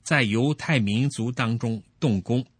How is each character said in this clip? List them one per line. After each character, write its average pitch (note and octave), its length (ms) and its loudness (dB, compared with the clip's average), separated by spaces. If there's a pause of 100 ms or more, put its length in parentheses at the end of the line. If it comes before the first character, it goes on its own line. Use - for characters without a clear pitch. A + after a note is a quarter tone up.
在 D3 200 2
犹 A#2 320 2
太 D3+ 240 0
民 A2 320 0
族 A#2 220 -4
当 A#2 260 -2
中 A2+ 240 -4 (160)
动 G#2+ 240 2
工。 B2 240 -2 (140)